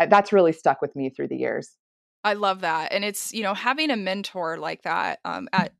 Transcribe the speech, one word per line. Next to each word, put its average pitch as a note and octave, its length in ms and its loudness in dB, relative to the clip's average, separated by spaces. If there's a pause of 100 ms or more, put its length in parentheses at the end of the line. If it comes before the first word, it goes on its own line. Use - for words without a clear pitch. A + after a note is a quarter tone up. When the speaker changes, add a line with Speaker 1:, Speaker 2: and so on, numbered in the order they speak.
Speaker 1:
that's G3+ 240 6
really F3 200 6
stuck D#3+ 280 0
with C#3 140 -4
me C3+ 160 -4
through C#3 160 -6
the C3+ 100 -6
years. B2 400 -6 (460)
Speaker 2:
I G#3 100 2
love G3 280 0
that. D#3+ 320 -4
And G3+ 100 0
it's, - 300 -6
you F3+ 80 -4
know, G3 120 -2
having C4+ 360 -2
a B3 80 0
mentor F#3 600 -6
like D#3 260 -8
that, E3 420 -2
um, - 280 -8
at F#3 260 0